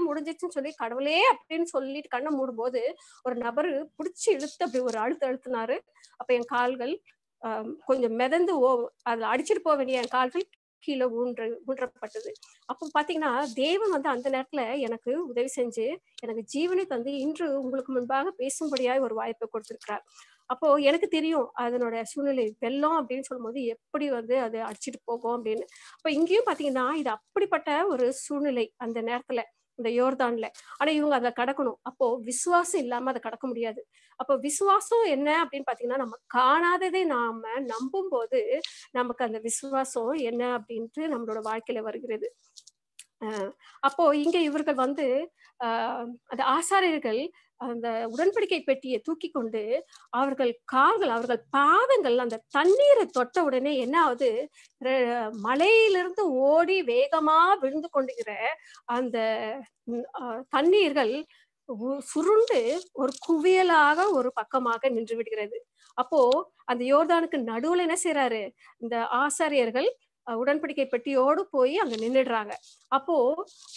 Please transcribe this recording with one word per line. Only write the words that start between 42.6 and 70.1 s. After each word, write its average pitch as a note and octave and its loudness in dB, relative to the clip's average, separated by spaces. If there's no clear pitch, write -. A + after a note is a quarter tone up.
அ, G#3+ -6
அப்போ C#4+ 4
இங்க D#4+ 2
இவர்கள் D#4 0
வந்து, C4+ 0
ஆ, A3+ -2
அந்த B3+ -4
ஆசாரியர்கள் D#4 0
அந்த A#3 -6
உடன்படிக்கை F#4+ 2
பெட்டியை C4+ -2
தூக்கி D#4+ -6
கொண்டு A3+ -4
அவர்கள் B3+ 0
கால்கள், E4 4
அவர்கள் A#3 -2
பாதங்கள் D#4 4
அந்த A#3 -4
தண்ணீரை A4 6
தொட்ட B3+ 0
உடனே C#4 0
என்ன C4+ 4
ஆகுது? B3+ 2
ரெ-, A#3+ 0
மலையிலிருந்து F4+ 4
ஓடி D#4+ 4
வேகமா D#4 4
விழுந்து D4+ -4
கொண்டிருக்கிற B3 -2
அந்த, A#3+ -2
ம், A#3 -6
ஆ, B3 -8
தண்ணீர்கள் D4+ 4
உ-, B3+ -6
சுருண்டு E4 2
ஒரு C4 -2
குவியலாக E4+ 4
ஒரு B3+ 0
பக்கமாக A#3+ -2
நின்று A3+ -2
விடுகிறது. G#3+ -6
அப்போ C4 2
அந்த B3 -2
யோர்தானுக்கு D#4+ 4
நடுவுல A#3+ -2
என்ன F4 2
செய்றாரு? B3 0
இந்த A#3 -4
ஆசாரியர்கள், C#4 0